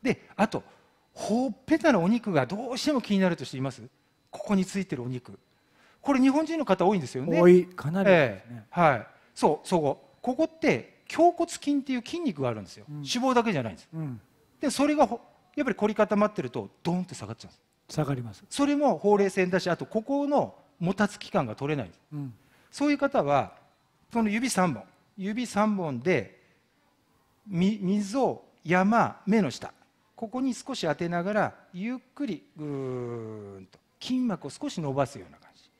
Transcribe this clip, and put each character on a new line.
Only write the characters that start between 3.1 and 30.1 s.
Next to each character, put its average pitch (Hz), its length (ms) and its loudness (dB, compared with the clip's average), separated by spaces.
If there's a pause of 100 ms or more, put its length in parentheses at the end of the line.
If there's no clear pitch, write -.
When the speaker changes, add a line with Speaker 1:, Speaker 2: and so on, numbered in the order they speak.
Speaker 1:
に 196 60 4
な 190 80 4
る 170 80 2
と 143 80 -10
し - 80 -12
て 135 60 -10
い 131 40 -4
ま 135 80 -2
す？ 120 120 -14 (480)
こ - 160 -18
こ 208 100 0
に 190 80 2
つ 190 160 -6
い 185 60 -4
て - 100 -6
る 123 80 -8
お 120 40 -6
肉。 123 300 -10 (640)
こ 285 120 0
れ 254 80 4
日 269 80 8
本 302 160 2
人 330 120 -4
の 302 60 -2
方 185 220 2
多 208 100 4
い - 40 0
ん - 20 -4
で 127 60 -6
す - 80 -12
よ 131 100 -4
ね。 165 160 2
Speaker 2:
多 175 80 10
い。 180 160 8
か - 260 -8
な 190 120 -2
り 202 60 4
で 131 380 4
す - 20 -20
ね。 120 100 -14
Speaker 1:
え 107 40 -20 (140)
え。 - 20 -2
は 156 160 6
い。 104 120 -8 (280)
そ 170 260 2
う、 - 60 -16
そ 175 140 2
こ。 139 280 -4 (120)
こ 254 140 -4
こ 320 100 2
っ - 140 -12
て - 420 0 (100)
胸 339 220 6
骨 339 180 -4
筋 - 240 -2
っ 285 40 0
て 269 120 -8
い 254 60 -2
う 233 80 -4
筋 339 160 -8
肉 170 220 -4
が 127 40 0
あ 120 60 -2
る 107 80 -8
ん - 20 -12
で 90 60 -16
す - 80 -20
よ。 104 120 -20
Speaker 2:
う 147 40 -12
ん。 - 60 -12
Speaker 1:
脂 143 80 -10
肪 247 260 0
だ 240 100 4
け 220 80 0
じ 156 80 0
ゃ 123 40 -4
な 110 80 -6
い - 20 -14
ん - 20 -14
で - 60 -20
す。 - 120 -20
Speaker 2:
う 160 60 -10
ん。 131 220 -8 (400)
Speaker 1:
で、 294 80 -2
そ 285 180 0
れ 294 80 2
が 294 100 4
ほ-、 233 140 -6 (380)
や 294 60 -2
っ - 20 0
ぱ 262 60 0
り - 40 -2
凝 208 120 0
り 214 80 -2
固 214 200 2
ま 208 120 4
っ 208 40 -2
て - 100 -8
る 127 80 -6
と、 101 200 -8 (120)
ド 170 120 -2
ー - 60 0
ン 180 40 -4
っ - 20 -8
て - 80 -16
下 107 140 -12
が 110 60 -10
っ - 20 -10
ち - 80 -20
ゃ 190 60 -20
う - 20 -20
ん - 20 -20
で - 60 -20 (300)
す。 - 60 -10
Speaker 2:
下 151 100 0
が 135 100 -2
り 123 60 -8
ま 113 120 -12
す。 - 160 -20
Speaker 1:
そ 285 160 0
れ 285 120 2
も 262 200 2
ほ 202 180 4
う - 20 2
れ 202 80 4
い 190 40 2
線 185 200 0
だ 180 100 2
し、 180 100 -4
あ 165 60 2
と 135 100 -8
こ 220 160 -4
こ 285 260 -2
の 226 280 0 (240)
も 180 140 0
た 208 140 0
つ - 120 -8
き - 100 -16
感 160 160 0
が 107 100 -8
取 143 160 -4
れ 151 40 0
な 135 80 -4
い 90 40 -10
ん - 20 -16
で - 60 -20
す。 - 60 -20 (120)
Speaker 2:
う - 20 -12
ん。 139 180 -10 (380)
Speaker 1:
そ 285 160 -2
う 294 40 2
い - 20 4
う 285 40 0
方 277 240 0
は、 139 320 2 (580)
そ 233 120 0
の 214 60 0
指 233 200 -2
三 185 240 2
本、 101 100 -10 (340)
指 208 280 -6
三 208 300 0
本 156 240 -4
で、 135 420 0 (1040)
み-、 196 360 2
溝、 202 640 -2 (200)
山、 185 640 2
目 214 140 4
の 139 100 0
下、 - 220 -12 (420)